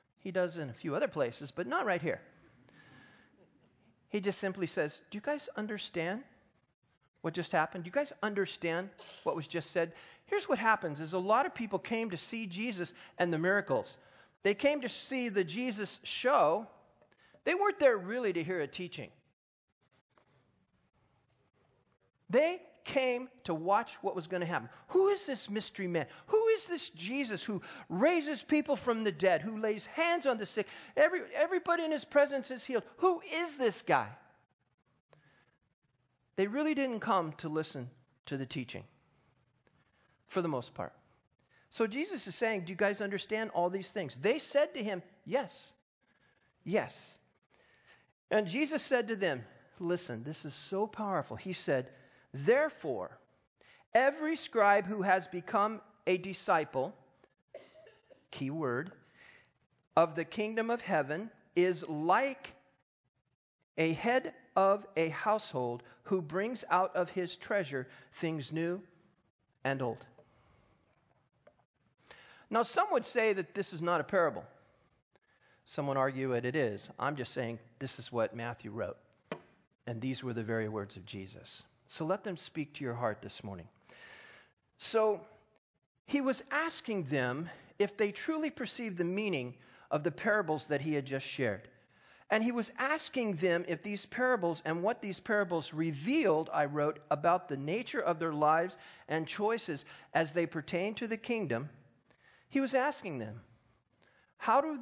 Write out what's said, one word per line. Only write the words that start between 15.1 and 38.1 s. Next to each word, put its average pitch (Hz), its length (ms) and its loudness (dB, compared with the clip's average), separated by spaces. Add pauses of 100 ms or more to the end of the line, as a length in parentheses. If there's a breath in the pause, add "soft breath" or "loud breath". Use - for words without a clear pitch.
the 190 120 4
Jesus 202 640 -4
show. 214 640 4 (720 soft breath)
They 330 120 2
weren't 403 260 2
there 254 160 8
really 208 380 -2
to 165 100 0
hear 175 160 -2
a 143 80 -2
teaching. 147 420 -10 (3250)
They 320 320 4 (220)
came 254 460 0 (140)
to 165 100 -2
watch 196 480 0
what 190 120 -2
was 165 120 -4
gonna 175 180 -2
happen. 143 240 -2 (200 loud breath)
Who 381 200 6
is 392 160 2
this 254 240 -6
mystery 202 380 -4
man? 165 200 0 (200 loud breath)
Who 440 220 4
is 440 180 2
this 349 240 -6
Jesus 214 520 -4
who 202 200 -4 (260 loud breath)
raises 285 540 4
people 285 340 2
from 220 280 0
the 202 80 2
dead, 165 280 4
who 214 180 -6
lays 214 280 -2
hands 339 400 0
on 247 100 4
the 208 80 -6
sick? - 220 -4 (280 loud breath)
Every, 320 280 4 (120)
everybody 339 480 2
in 320 80 0
his 294 140 0
presence 277 460 2
is 254 140 -10
healed. 240 180 -2 (160 loud breath)
Who 339 240 4 (100)
is 320 240 -2
this 254 240 0
guy? 123 280 2 (2250 soft breath)
They 190 100 2
really 294 280 0
didn't 247 260 0
come 180 380 2
to 165 100 -6
listen 151 400 -4 (380)